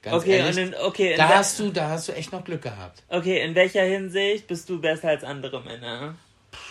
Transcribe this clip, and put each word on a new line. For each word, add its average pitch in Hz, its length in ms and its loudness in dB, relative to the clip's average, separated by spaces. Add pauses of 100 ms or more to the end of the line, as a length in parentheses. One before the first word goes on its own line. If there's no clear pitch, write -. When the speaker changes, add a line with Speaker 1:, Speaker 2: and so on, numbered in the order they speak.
Speaker 1:
ganz 113 140 -2
Speaker 2:
Okay, 185 220 4
Speaker 1:
ehrlich. 165 180 2
Speaker 2:
und 185 60 0
in, 185 120 -6
okay, 185 380 0
in 151 60 0
Speaker 1:
Da 156 120 8
Speaker 2:
wel-, 190 60 10
Speaker 1:
hast 196 240 2
du, 208 100 0
da 160 200 -2
hast 160 180 -6
du - 40 -4
echt - 200 -8
noch 180 120 -8
Glück 165 180 -8
gehabt. 98 460 -14
Speaker 2:
okay, 175 340 0
in 165 120 -4
welcher 185 300 4
Hinsicht 196 640 0
bist 170 200 -8
du 180 120 -4
besser 160 300 -2
als 147 120 0
andere 131 400 -8
Männer? 120 540 -10 (540)